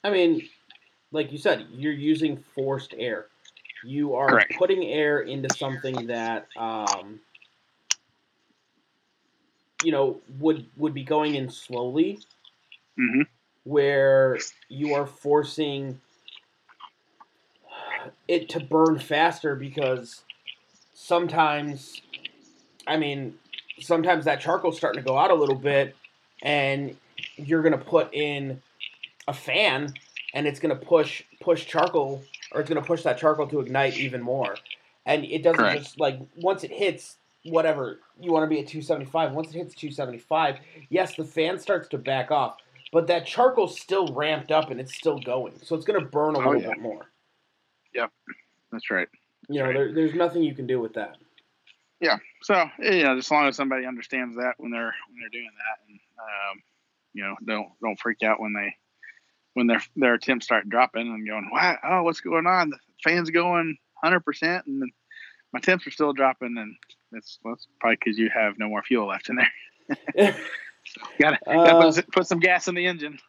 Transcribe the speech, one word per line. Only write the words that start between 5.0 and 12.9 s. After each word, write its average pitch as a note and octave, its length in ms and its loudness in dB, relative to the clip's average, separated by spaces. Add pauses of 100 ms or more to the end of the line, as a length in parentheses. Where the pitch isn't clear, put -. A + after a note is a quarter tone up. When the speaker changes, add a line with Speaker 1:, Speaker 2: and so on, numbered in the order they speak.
Speaker 1:
into C3+ 340 -6
something C3 540 -6
that, A2+ 380 -6 (100)
um, G#2+ 640 -6 (2500)
you E3 100 2
know, C#3 280 0 (180)
would, D3 280 2 (100)
would D3 160 -2
be C3+ 120 -8
going D3+ 300 0
in C3 160 -4
slowly, C3+ 680 -2 (840)